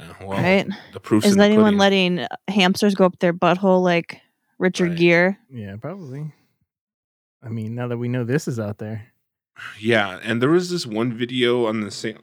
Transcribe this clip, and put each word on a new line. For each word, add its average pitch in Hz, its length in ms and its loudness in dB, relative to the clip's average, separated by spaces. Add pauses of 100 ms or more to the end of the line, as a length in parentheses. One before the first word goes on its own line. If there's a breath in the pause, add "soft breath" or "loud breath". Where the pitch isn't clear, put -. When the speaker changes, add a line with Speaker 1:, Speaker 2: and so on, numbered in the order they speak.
(200)
Speaker 1:
well, 95 160 -8
Speaker 2:
Right? 185 320 2 (240 loud breath)
Speaker 1:
the - 80 -14
proof's 214 240 0
Speaker 2:
Is 208 80 4
Speaker 1:
in 196 60 4
the 202 60 6
Speaker 2:
anyone 208 340 4
Speaker 1:
pudding. 190 400 2
Speaker 2:
letting 123 80 -6 (220)
hamsters 196 460 2
go 190 120 4
up 180 140 -2
their 175 120 2
butthole 180 500 2
like 170 380 -2 (380)
Richard 180 320 0
Speaker 1:
Right. 170 80 -4
Speaker 2:
Gere? 175 380 4 (140)
Speaker 3:
Yeah, 104 300 -12
probably. 151 540 -12 (1080)
I 123 60 -16
mean, 113 260 -8
now 123 140 -6
that 120 80 -6
we 120 120 -4
know 123 160 -2
this 127 220 -4
is 123 140 -6
out 104 160 -6
there. 107 300 -12 (720 loud breath)
Speaker 1:
Yeah, 104 420 0
and 117 200 -4
there 131 80 4
was 180 180 2
this 175 160 -4
one 113 300 -4
video 120 500 0
on 110 160 -2
the 101 100 -6
same, - 320 -10